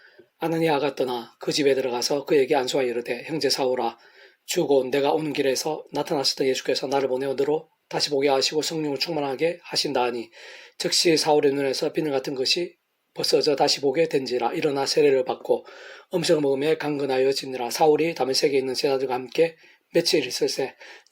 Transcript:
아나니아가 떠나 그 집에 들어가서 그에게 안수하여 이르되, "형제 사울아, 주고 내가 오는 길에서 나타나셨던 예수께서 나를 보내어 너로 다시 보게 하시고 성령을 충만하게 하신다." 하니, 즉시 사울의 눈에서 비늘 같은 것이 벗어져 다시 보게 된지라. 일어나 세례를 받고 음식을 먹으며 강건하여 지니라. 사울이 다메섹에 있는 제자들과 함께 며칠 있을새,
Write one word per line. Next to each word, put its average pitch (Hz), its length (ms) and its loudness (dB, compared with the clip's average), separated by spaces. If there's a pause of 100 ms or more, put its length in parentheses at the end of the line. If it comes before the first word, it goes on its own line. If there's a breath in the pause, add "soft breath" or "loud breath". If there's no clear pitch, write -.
(380 soft breath)
아나니아가 160 560 0
떠나 123 460 -4
그 - 100 -4
집에 143 240 2
들어가서 127 520 -2
그에게 147 280 2
안수하여 131 320 0
이르되, 120 380 -4
"형제 139 240 -4
사울아, 127 500 -2 (460 loud breath)
주고 139 460 2
내가 143 220 2
오는 156 200 -2
길에서 135 600 -2
나타나셨던 143 560 -2
예수께서 131 380 -2
나를 135 220 0
보내어 131 260 -2
너로 147 360 -2 (180)
다시 147 220 -4
보게 143 180 2
하시고 135 320 2
성령을 147 380 -4
충만하게 151 640 -2
하신다." 143 400 -2
하니, 120 280 -4 (460 loud breath)
즉시 170 400 2
사울의 147 380 4
눈에서 139 380 -2
비늘 156 180 -2
같은 139 240 -2
것이 175 420 -2 (380)
벗어져 147 420 2
다시 143 240 2
보게 139 280 2
된지라. 123 440 -2
일어나 143 320 -2
세례를 135 400 4
받고 - 400 -2 (480 loud breath)
음식을 165 300 2
먹으며 139 340 2
강건하여 139 560 0
지니라. 131 380 -6
사울이 156 440 2
다메섹에 135 440 0
있는 131 160 -2
제자들과 135 400 0
함께 156 420 0 (380 soft breath)
며칠 170 320 2
있을새, 139 480 -4 (380 loud breath)